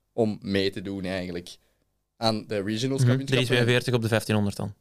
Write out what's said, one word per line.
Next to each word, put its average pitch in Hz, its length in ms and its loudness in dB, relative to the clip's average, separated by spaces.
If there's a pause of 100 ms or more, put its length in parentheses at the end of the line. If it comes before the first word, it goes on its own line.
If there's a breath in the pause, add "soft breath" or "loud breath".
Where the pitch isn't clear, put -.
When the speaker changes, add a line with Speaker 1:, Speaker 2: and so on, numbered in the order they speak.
(120)
Speaker 1:
om 107 280 0
mee 98 300 0
te 98 120 -8
doen 98 220 -8
eigenlijk. 90 520 -6 (600)
Aan 113 300 -2
de 104 160 -2
regionals 120 380 -2
Speaker 2:
Mhm. 123 80 4
Speaker 1:
kampioenschap. 135 180 2
Speaker 2:
Drie 127 200 2
tweeënveertig 123 480 2
op 117 80 2
de 113 60 0
vijftienhonderd 107 480 2
dan. 104 240 -6